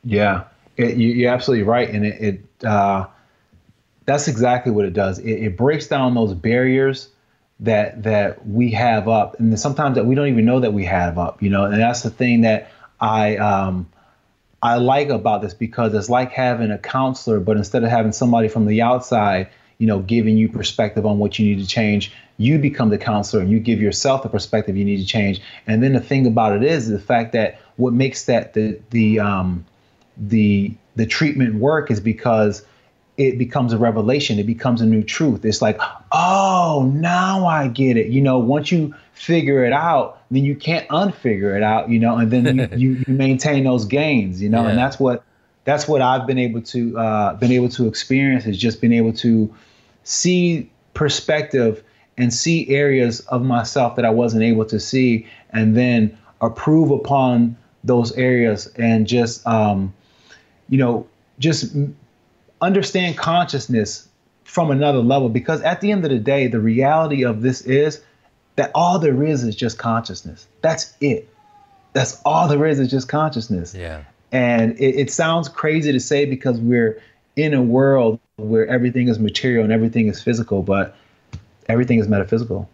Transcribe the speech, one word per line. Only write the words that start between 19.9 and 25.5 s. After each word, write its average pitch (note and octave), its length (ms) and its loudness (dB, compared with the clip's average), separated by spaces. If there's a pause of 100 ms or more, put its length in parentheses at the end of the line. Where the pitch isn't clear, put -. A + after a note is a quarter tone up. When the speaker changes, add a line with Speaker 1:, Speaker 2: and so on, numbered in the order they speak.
Speaker 1:
giving A2 360 2
you A2 120 4
perspective G#2 580 -4
on G#2 140 2
what G#2 180 -2
you G#2+ 80 2
need G2+ 160 0
to F#2+ 60 -6
change, G#2 440 -2 (260)
you C#3 200 2
become C#3 300 0
the G#2 100 2
counselor G#2 440 -2
and F#2+ 80 0
you A2 100 4
give A2+ 200 0
yourself C3 420 0
the G#2+ 60 -8
perspective G#2 480 -4
you G2+ 80 0
need G2+ 120 0
to F#2+ 100 -4
change. G2 340 -2 (260)